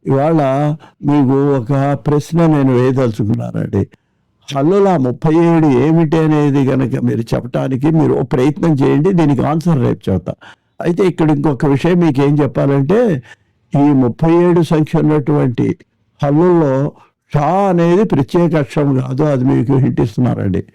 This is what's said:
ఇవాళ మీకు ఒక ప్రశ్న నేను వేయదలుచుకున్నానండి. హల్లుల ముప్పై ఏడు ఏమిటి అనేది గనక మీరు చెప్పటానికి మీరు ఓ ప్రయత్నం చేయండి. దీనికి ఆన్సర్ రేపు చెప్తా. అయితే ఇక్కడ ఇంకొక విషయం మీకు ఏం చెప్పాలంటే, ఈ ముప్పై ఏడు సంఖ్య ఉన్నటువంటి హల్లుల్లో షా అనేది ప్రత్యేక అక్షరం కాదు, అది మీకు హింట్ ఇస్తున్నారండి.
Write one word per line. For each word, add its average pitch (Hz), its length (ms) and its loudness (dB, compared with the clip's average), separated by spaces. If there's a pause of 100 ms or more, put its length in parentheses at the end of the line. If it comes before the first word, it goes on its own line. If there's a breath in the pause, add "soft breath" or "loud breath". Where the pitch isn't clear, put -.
ఇవాళ 151 340 0 (640 loud breath)
మీకు 139 540 2
ఒక 139 400 -2 (100)
ప్రశ్న 151 380 0
నేను 143 280 2
వేయదలుచుకున్నానండి. 117 1120 -2 (680)
హల్లుల 185 420 0
ముప్పై 131 380 -2
ఏడు 170 320 2
ఏమిటి 151 500 2
అనేది 147 520 2
గనక 131 340 -2
మీరు 120 320 -2
చెప్పటానికి 131 560 -4
మీరు 147 220 2
ఓ 139 80 -2
ప్రయత్నం 147 520 0
చేయండి. 139 400 2
దీనికి 143 280 2
ఆన్సర్ 151 400 0
రేపు 117 300 -4
చెప్తా. 92 220 -4 (480 loud breath)
అయితే 175 260 0
ఇక్కడ 160 240 0
ఇంకొక 147 340 -2
విషయం 165 340 0
మీకు 147 220 2
ఏం 143 180 2
చెప్పాలంటే, 143 840 0 (520 loud breath)
ఈ 143 160 4
ముప్పై 135 420 2
ఏడు 175 280 4
సంఖ్య 156 380 0
ఉన్నటువంటి 143 760 0 (460)
హల్లుల్లో 147 680 2 (420 soft breath)
షా 170 360 0
అనేది 175 340 2
ప్రత్యేక 170 520 0
అక్షరం 143 440 -2
కాదు, 131 240 -4
అది 139 200 0
మీకు 135 320 0
హింట్ 139 260 0
ఇస్తున్నారండి. 107 600 -2 (140)